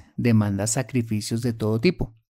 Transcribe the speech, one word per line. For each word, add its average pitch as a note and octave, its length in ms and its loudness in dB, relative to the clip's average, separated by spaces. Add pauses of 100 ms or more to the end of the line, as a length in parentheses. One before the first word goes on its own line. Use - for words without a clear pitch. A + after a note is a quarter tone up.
(160)
demanda G#2+ 520 2
sacrificios A2+ 760 -2
de A#2+ 100 -2
todo A2+ 300 -2
tipo. - 340 0 (240)